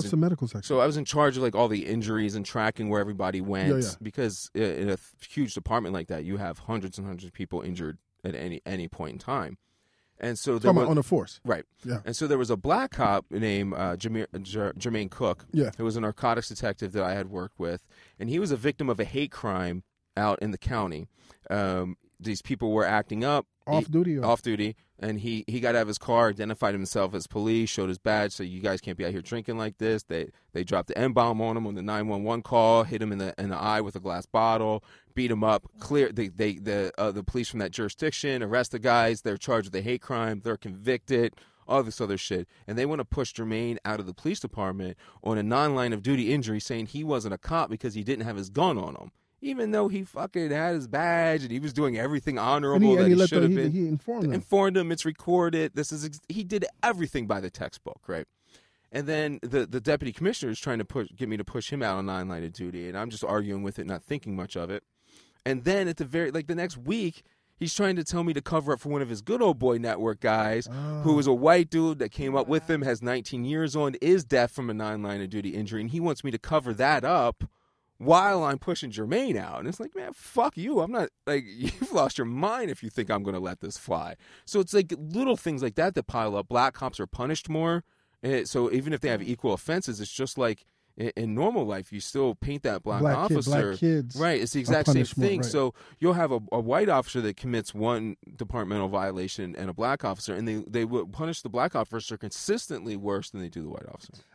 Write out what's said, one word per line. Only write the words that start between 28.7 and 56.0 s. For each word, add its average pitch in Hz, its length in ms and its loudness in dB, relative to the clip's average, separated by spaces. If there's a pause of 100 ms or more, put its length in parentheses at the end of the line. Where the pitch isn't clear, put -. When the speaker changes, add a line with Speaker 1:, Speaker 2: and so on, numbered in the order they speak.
Speaker 2:
can't 90 180 -8
be 95 80 -4
out 87 60 -2
here 92 100 -6
drinking 117 340 -6
like 110 220 -6
this." 110 240 0
They, 82 280 -4 (240)
they 87 100 -2
dropped 90 240 0
the - 100 -4
N-bomb 120 420 2
on 113 160 -2
him 113 120 -4
on 101 80 -8
the 90 60 -8
nine 107 260 -4
one 101 160 -2
one 113 180 -2
call, 113 400 6
hit 107 180 -4
him 107 120 -2
in 98 60 -4
the, 95 200 -2
in 98 120 -2
the 92 60 -2
eye 107 240 0
with 104 140 -4
a 92 60 -10
glass 92 260 -4
bottle, 110 560 2 (320)
beat 123 160 0
him 110 140 0
up. 107 240 4 (100)
Clear, 143 320 4
they, 104 160 -2
they, 101 280 0
the, 98 440 -2
uh, 104 140 2
the 101 100 -4
police 120 260 -2
from 117 120 -6
that 95 100 -4
jurisdiction 131 720 -4
arrest 117 300 0
the 120 80 -4
guys. 117 420 4
They're 104 140 -2
charged 110 320 0
with 92 80 -6
a 95 80 -2
hate 120 180 -2
crime. 113 400 -2
They're 110 140 -2
convicted. 117 800 0 (320)
All 135 160 4
this 110 160 -6
other 101 180 -2
shit. 90 300 -4 (180)
And 104 100 -6
they 127 100 2
wanna 147 180 -2
push - 280 -4
Jermaine 113 520 -2
out 107 160 -4
of 95 60 -8
the 90 80 -10
police 185 260 -4
department 95 560 -6 (260)
on 110 160 0
a 104 60 0
non-line 127 480 2
of 104 100 -4
duty 123 320 2
injury, 113 240 0
saying 113 280 -6
he 147 180 -8
wasn't 113 300 -2
a 90 40 -6
cop 165 320 -2
because 110 240 -4
he 107 80 -4
didn't 110 220 -2
have 110 120 -6
his 95 140 -6
gun 147 280 2
on 80 180 -6
him. - 160 -16 (280)
Even 254 300 -4
though 214 160 4
he 190 160 -2
fucking 175 480 -4
had 160 240 0
his 135 140 -4
badge 165 540 2
and 120 100 -6
he 127 80 -2
was 147 120 -4
doing 127 240 2
everything 135 440 0
honorable 139 340 4
Speaker 1:
And 202 100 8
he, 196 120 10
Speaker 2:
that 185 60 8
Speaker 1:
and 185 80 8
he 180 40 8
Speaker 2:
he 180 60 8
Speaker 1:
let 185 80 8
Speaker 2:
should 175 160 4
Speaker 1:
them, 170 80 6
Speaker 2:
have - 0 -
Speaker 1:
he, 190 40 4 (120)
Speaker 2:
been. 151 40 0 (120)
Speaker 1:
he - 40 2
informed 185 360 -2
them. 143 80 2
Speaker 2:
Informed 196 420 4
them, 175 160 2
it's 165 140 -4
recorded. 165 720 2
This 147 160 -2
is 151 120 -6